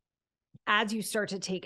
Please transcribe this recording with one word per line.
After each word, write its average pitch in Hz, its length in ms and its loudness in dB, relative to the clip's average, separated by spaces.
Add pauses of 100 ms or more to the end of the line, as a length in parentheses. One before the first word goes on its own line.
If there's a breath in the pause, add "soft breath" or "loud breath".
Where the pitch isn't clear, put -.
(680)
as 214 260 4
you 220 80 -2
start 208 280 0
to 190 100 -4
take 185 260 -4